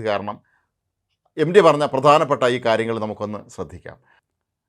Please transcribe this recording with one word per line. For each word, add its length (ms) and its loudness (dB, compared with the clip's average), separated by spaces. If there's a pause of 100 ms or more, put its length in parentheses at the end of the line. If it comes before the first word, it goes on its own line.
കാരണം 320 -6 (1000)
എം 180 0
ഡി 60 6
പറഞ്ഞ 240 4 (100)
പ്രധാനപ്പെട്ട 500 2 (100)
ഈ 120 -2
കാര്യങ്ങൾ 380 -2
നമുക്കൊന്ന് 360 -8 (140)
ശ്രദ്ധിക്കാം. 420 -16 (720)